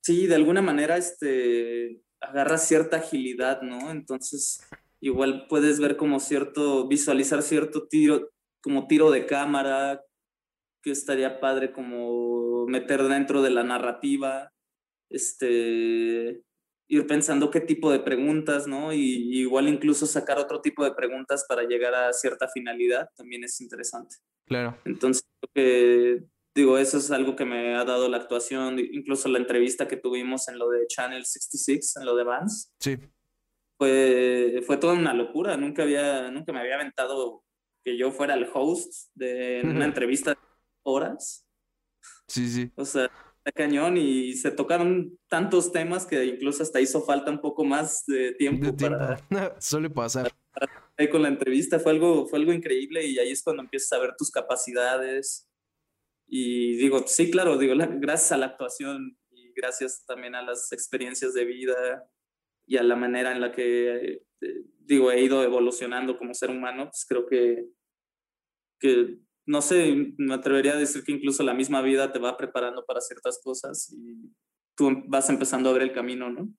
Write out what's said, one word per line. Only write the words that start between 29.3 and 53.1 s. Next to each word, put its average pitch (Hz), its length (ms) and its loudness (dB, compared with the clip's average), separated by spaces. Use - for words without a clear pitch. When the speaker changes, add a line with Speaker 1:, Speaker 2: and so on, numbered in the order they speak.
Speaker 1:
entrevista 123 480 2
que 127 100 -6
tuvimos 127 500 -4
en 123 100 -12
lo 120 120 0
de 120 180 2
Channel 127 380 -6
sixty-six, - 720 -4
en 135 80 -10
lo 120 100 2
de 120 80 2
Vans. 156 560 -4
Speaker 2:
Sí. 135 180 -4
Speaker 1:
Fue, 127 880 4
fue 143 120 0
toda 170 160 4
una 165 200 2
locura, 151 420 -2
nunca 143 280 -2
había, 143 480 0
nunca 156 200 -10
me 131 80 -6
había 123 160 -4
aventado 131 680 -4
que 123 140 -4
yo 131 140 0
fuera 143 220 -2
el 120 200 0
host 156 600 -2
de, 127 460 -4
en 156 80 0
una 151 100 -2
Speaker 2:
Ujú. 147 60 0
Speaker 1:
entrevista 135 460 0
de 143 60 -2
horas. - 600 -4
Speaker 2:
Sí, 123 220 -4
sí. 123 260 -4
Speaker 1:
O 139 80 -6
sea, 135 220 0
está - 160 -6
cañón 151 440 0
y 131 360 0
se 143 180 -2
tocaron 175 640 0
tantos 175 420 2
temas 175 340 -2
que 131 200 0
incluso 131 360 -2
hasta 151 200 0
hizo 135 240 2
falta 143 260 0
un 147 80 -4
poco 151 240 -4
más - 420 -2
de 127 280 0
tiempo 139 320 0
Speaker 2:
De 135 80 0
tiempo. 139 240 -2
Speaker 1:
para 131 320 -4
Speaker 2:
<laughs> 196 320 -2
Suele 156 280 -2
pasar. 123 400 -2
Speaker 1:
para, - 140 -10
para 151 120 4
con 160 120 4
la 147 80 4
entrevista. 139 500 2
Fue 160 140 4
algo, 156 340 4
fue 151 120 -4
algo 160 120 4
increíble 156 560 -2
y 131 100 -2